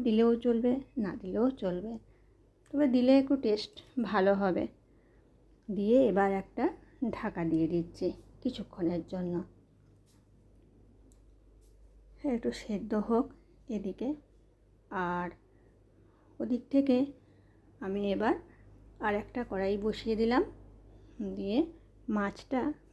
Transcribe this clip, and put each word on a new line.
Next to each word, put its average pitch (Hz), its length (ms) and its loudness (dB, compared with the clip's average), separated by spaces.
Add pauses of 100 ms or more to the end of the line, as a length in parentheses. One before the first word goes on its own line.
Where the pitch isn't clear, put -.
দিলেও 226 240 6 (140)
চলবে, 240 280 2 (320)
না 185 80 -4 (100)
দিলেও 196 240 0 (160)
চলবে, 185 300 -4 (720)
তবে 285 300 2
দিলে 247 260 6
একটু 269 140 2 (100)
টেস্ট 214 300 -2 (340)
ভালো 196 240 4 (100)
হবে। 185 220 2 (1040)
দিয়ে 208 280 2 (140)
এবার 196 200 4 (120)
একটা - 220 -6 (520)
ঢাকা 185 260 -6 (100)
দিয়ে 160 160 2
দিচ্ছি 170 400 -4 (340)
কিছুক্ষণের 175 600 -4 (100)
জন্য, 180 220 -4 (3000)
একটু 233 160 -2 (100)
সেদ্ধ 208 320 -6 (160)
হোক 233 180 2 (500)
এদিকে। 196 320 -6 (1000)
আর 175 200 -4 (1120)
ওদিক 233 220 -4 (120)
থেকে 277 220 4 (840)
আমি 196 200 -4 (140)
এবার 214 200 0 (720)
আর 208 80 0 (100)
একটা - 180 -10 (100)
কড়াই 196 280 -2
বসিয়ে 214 380 -4
দিলাম, 233 260 2 (960)
দিয়ে 202 220 -2 (580)
মাছটা 208 440 -4 (320)